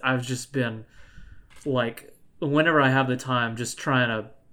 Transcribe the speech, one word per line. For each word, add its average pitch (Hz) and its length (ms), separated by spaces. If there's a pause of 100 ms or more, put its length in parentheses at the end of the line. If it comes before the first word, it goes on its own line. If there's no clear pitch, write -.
I've 127 200
just 127 280
been, 113 320 (840)
like, 123 480 (260)
whenever 156 400
I 131 100
have 131 180
the 123 100
time, 120 380
just 117 220
trying 127 320
to 110 200 (240)